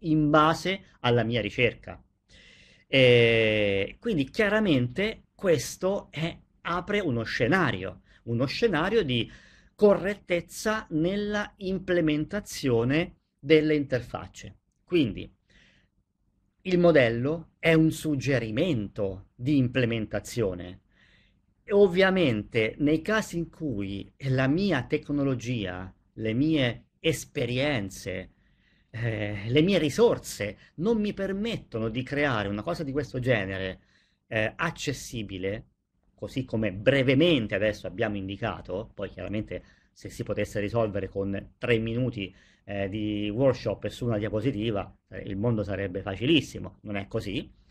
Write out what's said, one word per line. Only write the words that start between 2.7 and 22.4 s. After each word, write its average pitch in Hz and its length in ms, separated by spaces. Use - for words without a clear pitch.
E 113 1120
quindi 160 300
chiaramente 196 960
questo 185 800
è, 165 260
apre 180 380
uno 123 240
scenario, 117 800
uno 117 200
scenario 196 580
di 123 240
correttezza 202 1160
nella 208 640
implementazione 156 1600
delle 156 340
interfacce. 117 840
Quindi 110 500
il 180 120
modello 147 800
è 165 160
un 160 160
suggerimento 113 1400
di 139 240
implementazione. 110 1200
E 214 100
ovviamente 175 1080